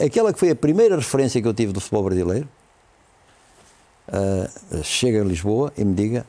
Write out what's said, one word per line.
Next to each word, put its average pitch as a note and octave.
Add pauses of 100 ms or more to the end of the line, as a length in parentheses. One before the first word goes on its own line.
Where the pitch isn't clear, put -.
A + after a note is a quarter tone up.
aquela G#3+
que -
foi F3+
a D3
primeira F#3
referência C3
que A2+
eu A2
tive G#2+
do F#2+
futebol G#2
brasileiro, F#2+ (1600)
eh, G2 (320)
chega A2+
a G#2
Lisboa G2+
e G#2+
me G2
diga: A2